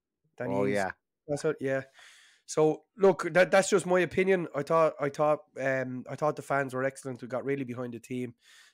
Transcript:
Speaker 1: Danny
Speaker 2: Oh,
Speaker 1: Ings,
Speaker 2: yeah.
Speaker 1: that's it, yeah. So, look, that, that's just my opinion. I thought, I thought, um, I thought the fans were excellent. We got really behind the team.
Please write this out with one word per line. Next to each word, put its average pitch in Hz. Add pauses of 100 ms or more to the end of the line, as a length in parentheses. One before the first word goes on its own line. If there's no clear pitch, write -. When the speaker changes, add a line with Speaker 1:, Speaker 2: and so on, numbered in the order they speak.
(400)
Speaker 1:
Danny 120
Speaker 2:
Oh, 101
Speaker 1:
Ings, 101
Speaker 2:
yeah. 95 (360)
Speaker 1:
that's 147
it, 156
yeah. 135 (640)
So, 156 (140)
look, 185
that, 170
that's 196
just 180
my 180
opinion. 185
I 143
thought, 160
I 143
thought, 151 (200)
um, 127
I 135
thought 151
the 139
fans 139
were 127
excellent. 135
We 123
got 117
really 139
behind 120
the 117
team. 123 (380)